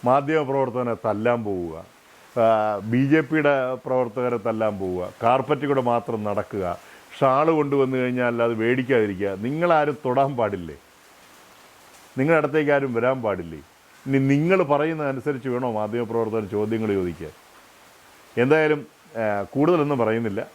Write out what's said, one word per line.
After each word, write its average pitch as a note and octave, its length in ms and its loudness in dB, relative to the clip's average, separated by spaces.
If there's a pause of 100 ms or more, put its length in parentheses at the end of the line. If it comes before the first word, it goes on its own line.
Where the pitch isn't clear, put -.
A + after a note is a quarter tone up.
മാധ്യമപ്രവർത്തകനെ C3+ 880 0 (100)
തല്ലാൻ A2+ 420 0
പോവുക, F2 300 -6 (680)
ആ, - 20 6 (440)
ബി B2 100 2 (120)
ജെ D#3+ 160 4
പിയുടെ C#3+ 260 2 (300)
പ്രവർത്തകരെ B2 600 -2
തല്ലാൻ A2 360 0
പോവുക, F2+ 260 -4 (140)
കാർപ്പറ്റിൽ C3+ 480 2
കൂടെ C3+ 220 2
മാത്രം A#2 360 -2
നടക്കുക, G2+ 360 -4 (540)
ഷാൾ C#3 280 4 (140)
കൊണ്ടുവന്നു C#3 420 0
കഴിഞ്ഞാൽ B2 460 0
അത് A#2 140 0
മേടിക്കാതിരിക്കുക. A2+ 680 0 (140)
നിങ്ങളാരും D3+ 580 0
തൊടാൻ C3+ 260 2 (100)
പാടില്ലേ? F2+ 380 -4 (1400)
നിങ്ങളുടെ D#3 240 4
അടുത്തേക്ക് D3 340 2
ആരും C3+ 220 0
വരാൻ B2+ 260 2
പാടില്ലേ? E2+ 360 -4 (460)
ഇനി C3+ 120 0 (160)
നിങ്ങൾ E3+ 240 2 (140)
പറയുന്ന D#3 300 -2 (100)
അനുസരിച്ച് C3+ 400 -6
വേണോ B2 160 -2 (120)
മാധ്യമപ്രവർത്തകർ A2 760 -2
ചോദ്യങ്ങൾ G#2+ 360 -2 (100)
ചോദിക്കാൻ? E2 340 -6 (1120)
എന്തായാലും, D3+ 360 4 (420)
ആ, A2 40 0 (280)
കൂടുതലൊന്നും D3 500 2
പറയുന്നില്ല. A2 360 0 (140)